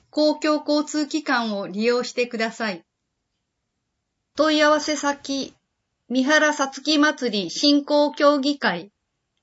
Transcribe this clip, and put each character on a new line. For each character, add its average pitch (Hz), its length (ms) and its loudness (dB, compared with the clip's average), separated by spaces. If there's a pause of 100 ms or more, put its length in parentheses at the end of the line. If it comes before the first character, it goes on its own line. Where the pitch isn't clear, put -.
(100)
公 302 240 2
共 302 320 0
交 294 200 0
通 302 200 -4
機 294 180 -6
関 233 340 -2
を 196 80 -6
利 196 180 -4
用 247 200 2
し - 80 -10
て 240 140 -2
く 240 100 -8
だ 220 160 -4
さ 220 200 -6
い。 170 120 -14 (1500)
問 302 200 2
い 302 60 2
合 302 80 4
わ 302 100 2
せ 302 160 -4
先、 285 580 -6 (540)
三 254 160 0
原 302 280 4
さ 285 160 -4
つ 277 140 -14
き 302 160 0
祭 254 460 0
り 165 60 -8
振 285 340 2
興 294 280 2
協 294 260 4
議 285 200 -2
会、 185 340 -4 (500)